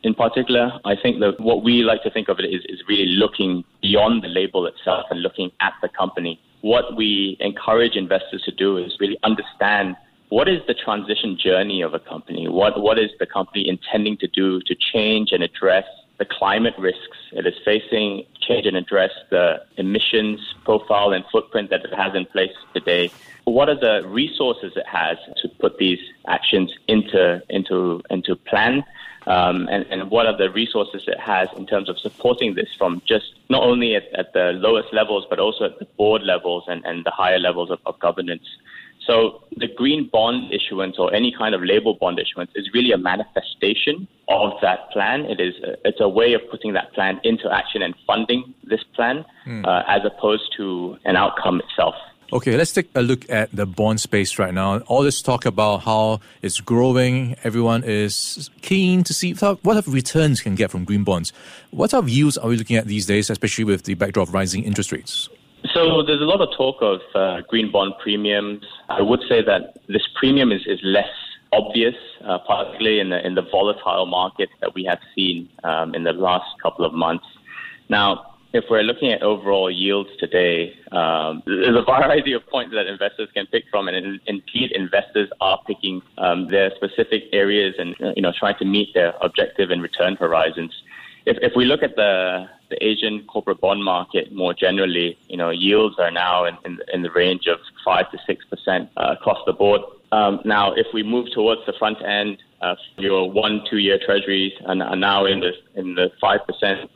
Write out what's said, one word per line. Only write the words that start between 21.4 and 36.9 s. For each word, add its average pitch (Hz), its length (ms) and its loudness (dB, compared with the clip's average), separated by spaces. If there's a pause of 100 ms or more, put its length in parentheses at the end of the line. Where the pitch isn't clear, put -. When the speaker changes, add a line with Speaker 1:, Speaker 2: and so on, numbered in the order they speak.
Speaker 1:
that 92 140 -2
it 92 100 -8
has 98 200 -2
in 92 120 -2
place 95 260 0 (220)
today? 87 360 0 (340)
What 127 240 4
are 147 100 2
the 107 280 2
resources 117 720 -2
it - 100 -4
has 82 300 -2 (240)
to - 80 -6
put - 300 -2
these 92 220 2 (260)
actions - 460 0 (140)
into, 95 640 4
into, 90 640 -2
into 92 260 -2
plan? 120 480 0 (420)
Um, 90 440 2
and, 101 200 -2
and 95 200 -6
what 113 160 4
are 107 100 0
the 95 140 2
resources 104 560 -4
it 95 140 -4
has 95 360 0
in 95 100 -12
terms 101 240 -2
of 87 80 -8
supporting 120 560 -4
this 90 140 -4 (100)
from 90 280 0
just 110 200 0 (240)
not 131 120 2
only 120 320 2
at, 101 100 0 (100)
at 92 180 -6
the 90 220 2
lowest 107 380 2
levels, 107 360 0
but 104 100 -2
also 110 260 0
at - 140 -6
the - 60 -12 (140)
board 104 240 4
levels 90 440 -2
and, 87 200 -8
and 85 180 -6